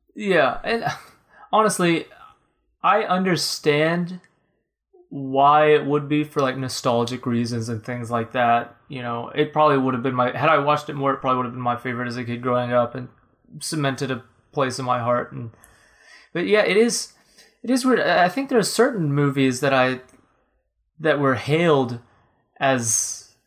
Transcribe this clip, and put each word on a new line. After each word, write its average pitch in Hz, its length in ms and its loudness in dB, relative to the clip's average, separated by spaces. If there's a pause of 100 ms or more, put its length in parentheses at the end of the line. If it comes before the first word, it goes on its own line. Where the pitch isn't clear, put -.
(160)
Yeah, 165 480 0
and 233 220 -4 (340)
<laughs> - 340 -14
honestly, 185 520 2 (800)
I 202 200 2
understand 175 1160 0 (920)
why 139 600 4
it 151 160 4
would 143 200 0
be 151 160 0
for, 147 180 -4
like, 131 140 0
nostalgic 123 720 -2
reasons 117 420 -2
and 113 160 -8
things 120 280 -10
like 113 220 -6
that. 117 420 0 (140)
You 135 120 -12
know, 120 320 -8
it 147 200 0
probably 151 260 4
would 127 160 0
have 120 80 -4
been 131 100 -2
my, 123 240 0
had 135 120 2
I 151 100 4
watched 147 300 0
it 151 40 -8
more, 139 200 -2
it 131 40 -4
probably 131 200 0
would 127 80 -2
have 120 80 -8
been 127 100 -10
my 120 140 -2
favorite 123 300 -6
as 120 100 -8
a 127 60 -8
kid 120 200 -8
growing 123 280 -2
up 120 220 2
and 127 160 -12 (500)
cemented 139 520 -4
a 120 120 -6 (280)
place 131 260 -2
in 131 80 -8
my 123 140 0
heart. 120 320 -2
And, 127 180 -12 (840)
but 170 140 -4
yeah, 202 160 4
it 185 160 2
is, - 360 0 (500)
it 220 80 -2
is 254 120 0
weird. 247 180 2
I, 170 240 2
I 175 40 4
think 269 200 -6
there 247 100 2
are 196 40 2
certain 214 480 0
movies 135 500 2
that 139 120 2
I, 127 280 2 (960)
that 151 180 2
were 139 180 2
hailed 135 680 0 (580)
as, - 720 -2 (120)